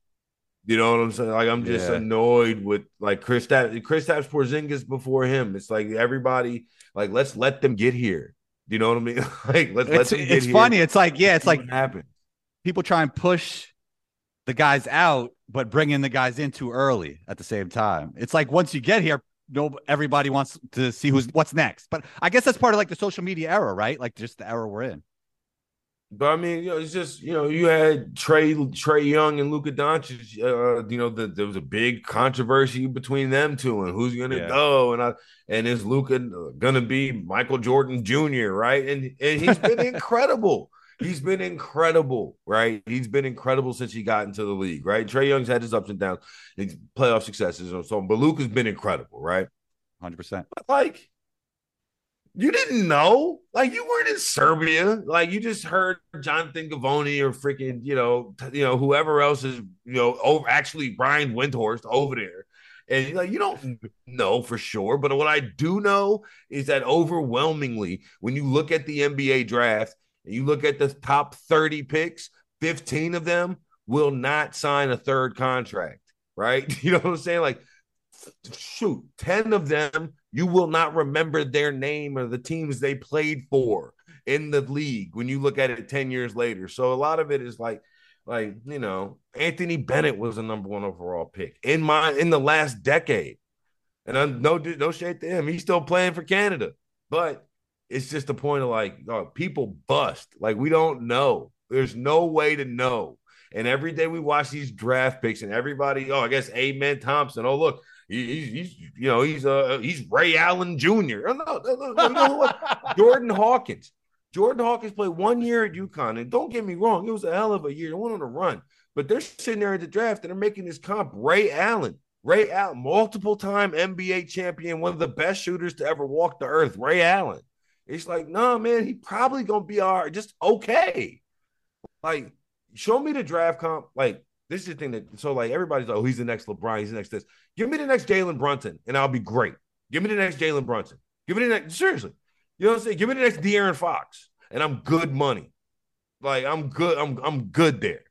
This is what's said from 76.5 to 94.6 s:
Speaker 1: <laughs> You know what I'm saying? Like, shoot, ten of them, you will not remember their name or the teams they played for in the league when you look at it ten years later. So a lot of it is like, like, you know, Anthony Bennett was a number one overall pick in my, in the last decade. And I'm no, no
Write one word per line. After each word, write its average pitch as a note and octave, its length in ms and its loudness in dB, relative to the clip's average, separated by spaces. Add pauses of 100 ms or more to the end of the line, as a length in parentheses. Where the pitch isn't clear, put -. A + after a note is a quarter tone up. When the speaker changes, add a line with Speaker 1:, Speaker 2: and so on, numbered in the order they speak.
Speaker 1:
<laughs> - 40 -12
You C#3+ 100 2
know F3 60 6
what F#3 120 0
I'm E3+ 80 -2
saying? E3+ 240 -2
Like, C3+ 180 -2 (960)
shoot, - 480 -4 (140)
ten A3 340 0
of F3+ 160 2
them, D3+ 460 -2 (160)
you D#3 160 0
will F3 220 4
not D#3+ 260 2
remember D3+ 500 0
their D3 280 0
name C#3+ 440 -6
or B2+ 100 -2
the A#2+ 120 -6
teams D3 400 -6
they C#3 160 -2
played D3+ 560 -4
for A2+ 440 0 (300)
in D3+ 260 -2
the C#3+ 100 2
league C3 560 -6
when A#2+ 120 -6
you C#3 120 -4
look C3+ 180 0
at C3 120 2
it A2+ 180 -8
ten C#3 220 -4
years B2 260 -4
later. A2 320 -4
So B2+ 240 0
a - 20 0
lot D3+ 240 0
of D3 140 -2
it C3 100 -2
is A#2+ 160 -14
like, A2+ 240 -8 (420)
like, G#2+ 300 -4 (100)
you C#3+ 140 -10
know, G2 400 -6 (160)
Anthony E3+ 420 -4
Bennett C3+ 400 0
was G#2+ 220 -6
a A2+ 40 -6
number A2 260 -8
one G2+ 160 -6
overall F2 400 -6
pick - 400 -12
in D#3+ 180 2
my, D3+ 300 2
in D#3+ 180 2
the D#3 80 4
last C#3 460 0
decade. A2+ 540 0 (680)
And C3 100 -4
I'm C3+ 240 0
no, D#3+ 180 4
no D#3 340 -4